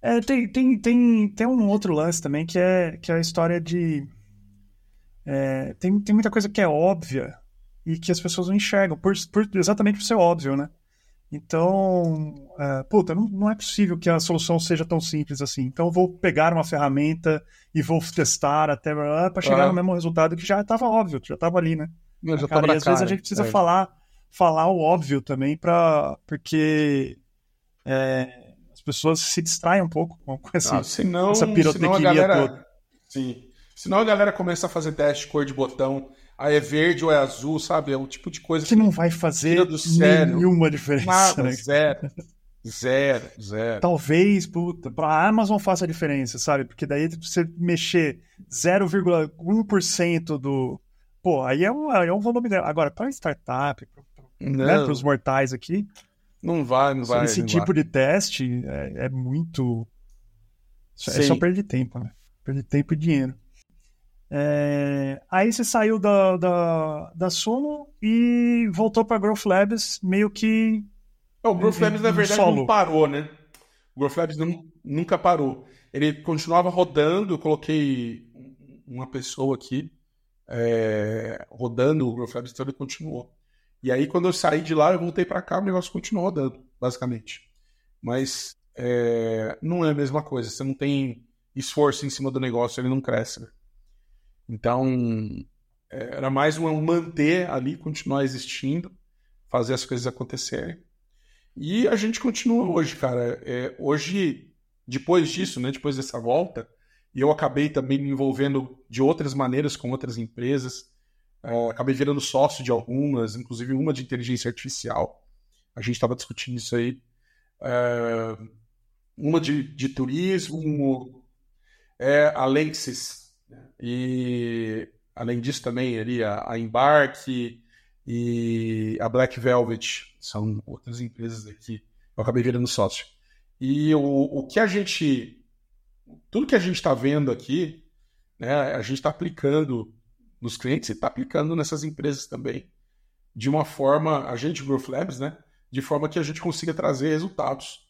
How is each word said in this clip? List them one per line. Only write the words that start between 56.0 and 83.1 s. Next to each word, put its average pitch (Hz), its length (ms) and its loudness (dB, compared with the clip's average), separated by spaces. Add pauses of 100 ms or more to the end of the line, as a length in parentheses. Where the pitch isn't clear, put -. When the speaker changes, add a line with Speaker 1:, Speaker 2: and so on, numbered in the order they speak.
Speaker 2:
Não 170 240 -2
vai, 131 300 2
não 131 100 -2
vai, 120 220 2
Speaker 1:
esse 117 140 0
Speaker 2:
não 113 80 -2
Speaker 1:
tipo 165 260 2
Speaker 2:
vai. - 40 4
Speaker 1:
de 151 60 2
teste 135 840 0
é, 135 380 -6
é 131 40 -4
muito, 127 800 -4 (1200)
é 147 160 0
só 143 100 6
Speaker 2:
Sim. - 60 2
Speaker 1:
perder 185 240 0
tempo, 127 340 -4
né? - 140 -10 (320)
Perder 135 200 -6
tempo 143 300 0
e 156 40 0
dinheiro. 143 360 0 (1000)
É, 143 960 -2
aí 196 220 2
você 233 120 -2
saiu 220 360 2
da, 196 380 4
da, 165 760 0
da 175 160 -2
Suno 294 580 -4 (140)
e 240 720 2
voltou 220 300 2
pra 226 140 0
Growth 208 280 0
Labs 202 560 2
meio 196 280 2
que 220 520 0 (600)
Speaker 2:
É, 226 60 4
o 208 60 4
Growth 196 240 2
Speaker 1:
em, - 20 4
Speaker 2:
Labs, 214 200 2
na 226 80 4
Speaker 1:
em 214 40 2
Speaker 2:
verdade, 202 260 2
Speaker 1:
solo. 175 180 6
Speaker 2:
não 131 80 0
parou, 165 420 4
né? 143 220 -4 (640)
O 131 60 -18
Growth 139 160 -2
Labs 160 220 -2
nun-, 165 340 -4 (140)
nunca 165 320 -2
parou. 147 480 0 (260)
Ele 147 300 0
continuava 170 480 0
rodando, 175 640 2
eu 156 60 -4
coloquei 143 840 -2 (640)
uma 127 240 -12
pessoa 135 440 -4
aqui, 147 360 -8 (560)
é, 110 1000 -2
rodando 127 580 0
o 117 80 -4
Growth 120 180 -8
Labs, 123 200 -10
então 131 120 -8
ele 135 80 -8
continuou. 139 600 -12 (480)